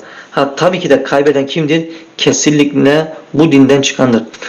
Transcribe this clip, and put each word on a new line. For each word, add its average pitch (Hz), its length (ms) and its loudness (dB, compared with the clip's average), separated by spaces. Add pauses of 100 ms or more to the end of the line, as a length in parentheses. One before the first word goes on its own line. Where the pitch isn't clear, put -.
(300)
Ha, 139 260 -4
tabii 180 240 0
ki - 100 -6
de 131 120 4
kaybeden 143 440 0
kimdir? 165 420 -2 (280)
Kesinlikle 147 960 0 (220)
bu 147 180 2
dinden 135 300 4
çıkandır. 120 400 0 (260)